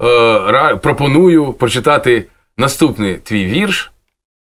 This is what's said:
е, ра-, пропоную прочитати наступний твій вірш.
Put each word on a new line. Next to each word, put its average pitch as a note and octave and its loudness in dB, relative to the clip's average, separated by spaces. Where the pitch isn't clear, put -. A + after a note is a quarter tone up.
е, A2 -2
ра-, C#3 0
пропоную C#3+ 2
прочитати B2 0
наступний G#2+ -2
твій G2+ -4
вірш. F3+ -4